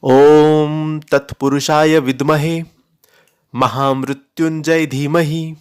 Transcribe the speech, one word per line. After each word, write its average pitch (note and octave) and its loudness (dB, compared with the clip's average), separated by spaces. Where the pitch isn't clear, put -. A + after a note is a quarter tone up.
ओम D3+ 4
तत्पुरुषाय D3 0
विद्महे D3 -2
महामृत्युंजय C#3 -4
धीमहि D#3 -4